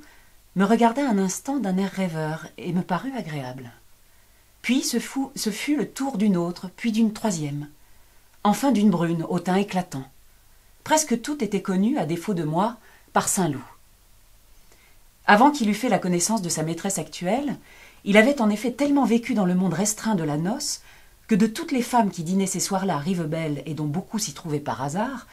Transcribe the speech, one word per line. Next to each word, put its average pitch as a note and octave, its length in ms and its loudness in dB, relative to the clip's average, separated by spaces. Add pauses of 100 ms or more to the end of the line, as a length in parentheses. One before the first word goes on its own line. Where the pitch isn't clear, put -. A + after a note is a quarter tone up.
(560)
me F#3+ 80 4
regarda A#3 440 4
un G#3 100 2
instant F#3+ 400 -2
d'un F#3+ 180 0
air F#3+ 160 -2
rêveur D#3+ 640 -4
et E3+ 160 -8
me F3 100 0
parut A3 340 -4
agréable. C3+ 540 -8 (920)
Puis C4 200 0
ce A#3+ 160 -2
fut, C4+ 380 -4
ce - 140 -2
fut C#4+ 260 -2
le G#3+ 120 -2
tour C4+ 300 -6
d'une G3+ 180 4
autre, F3 380 -4
puis A#3 160 -4
d'une G#3+ 220 2
troisième, D3 560 -4 (760)
enfin G#3+ 300 4
d'une G#3 180 6
brune E3+ 380 2
au F3+ 100 0
teint F3+ 160 0
éclatant. F3+ 540 -2 (760)
Presque D4+ 360 2
toutes D4 220 -6
étaient G3 200 -2
connues, G3+ 360 2
à E3+ 80 0
défaut E3+ 260 -4
de E3+ 120 -2
moi, F3+ 340 0 (340)
par - 160 2
Saint-Loup. D3+ 380 0 (1600)
Avant G#3+ 240 8
qu'il B3 180 0
eût G#3 60 2
fait A#3+ 160 -2
la F#3 80 4
connaissance F#3 420 0
de F3 80 -4
sa D#3+ 140 -2
maîtresse E3 360 -4
actuelle, G3+ 600 -4 (460)
il G3+ 120 4
avait C4 240 6
en G#3+ 80 4
effet G#3+ 240 0
tellement C#4+ 320 2
vécu A#3 300 2
dans G3+ 100 2
le F3+ 100 2
monde F3+ 200 2
restreint G#3 400 0
de E3 100 0
la D3+ 140 0
noce G#3 420 -4 (460)
que A3+ 80 2
de G#3+ 120 4
toutes D#4 260 -6
les B3 100 2
femmes A3+ 280 2
qui E3+ 140 -6
dînaient F#3+ 220 0
ces F3+ 140 -4
soirs-là F#3+ 340 0
à C#3+ 60 -2
Rivebelle D#3+ 680 -2
et D#3 80 -6
dont D3+ 100 -4
beaucoup E3+ 340 -4
s'y D3+ 140 -4
trouvaient D3+ 280 -4
par A#2 200 -6
hasard, G#3 520 -4